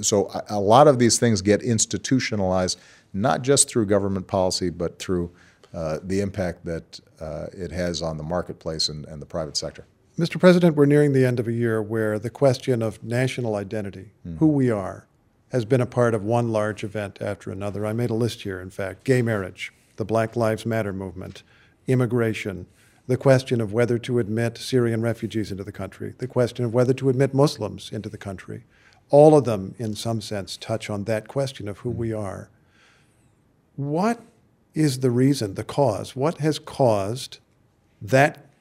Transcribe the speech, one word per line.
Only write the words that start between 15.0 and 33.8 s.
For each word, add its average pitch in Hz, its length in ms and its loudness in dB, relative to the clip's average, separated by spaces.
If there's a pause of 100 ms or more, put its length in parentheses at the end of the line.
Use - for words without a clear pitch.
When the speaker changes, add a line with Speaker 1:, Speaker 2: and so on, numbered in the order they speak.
Speaker 2:
has 123 140 -2
been 123 160 2
a 123 40 0
part 120 280 2
of 104 100 -2
one 117 300 0
large 107 320 -2
event 101 340 -8
after 104 320 -8
another. 101 340 -8
I 107 60 -4
made 117 180 -2
a 113 40 -2
list 113 300 -2
here, 92 180 -8
in 95 80 -14
fact. 95 340 -10
Gay 127 180 2
marriage, 104 520 -4 (240)
the 110 80 -6
Black 110 320 0
Lives 110 280 0
Matter 113 280 -2
movement, 95 500 -12 (440)
immigration, 113 800 -2 (400)
the 127 100 0
question 131 420 4
of 104 140 -4
whether 120 260 2
to 120 200 -2
admit 117 380 -2
Syrian 117 440 0
refugees 110 500 -4
into 95 140 -10
the 101 80 -12
country, 101 440 -10
the 127 100 -8
question 123 360 0
of 113 100 -2
whether 123 200 4
to 131 160 -2
admit 135 240 2
Muslims 120 580 0
into 107 160 -8
the 101 100 -14
country. 101 460 -12 (460)
All 151 280 10
of 139 60 4
them, 101 340 -4
in 110 180 -6
some 113 260 -4
sense, 98 340 -10
touch - 340 -8
on 104 140 -6
that 107 240 -2
question 135 400 -6
of 101 120 -10
who 123 120 -6
Speaker 1:
Hmm. 117 60 -6
Speaker 2:
we 117 160 -4
are. 101 360 -8 (1300)
What 170 460 -2 (520)